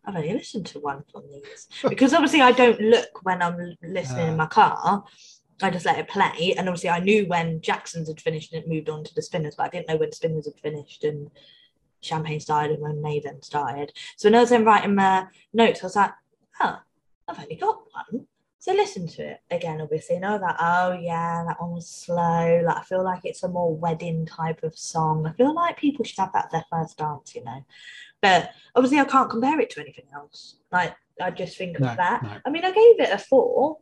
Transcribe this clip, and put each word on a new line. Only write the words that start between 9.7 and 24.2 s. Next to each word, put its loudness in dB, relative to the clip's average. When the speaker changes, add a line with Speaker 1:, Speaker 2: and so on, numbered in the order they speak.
Speaker 1:
know -2
when -2
Spinners -6
had -14
finished -10
and -6
Champagne -6
started -2
and -10
when -6
Maven -6
started. -6
So 2
when 8
I 8
was 4
then 6
writing 4
my 4
notes, 2
I -10
was -10
like, 2
"Oh, -2
I've -12
only 2
got -2
one." -8
So 0
listen 0
to -12
it -14
again, -4
obviously, -4
and -6
I 0
was -2
like, -2
"Oh 2
yeah, -4
that -8
one -8
was -10
slow. 0
Like, 0
I -8
feel -4
like -4
it's -10
a -6
more -2
wedding -4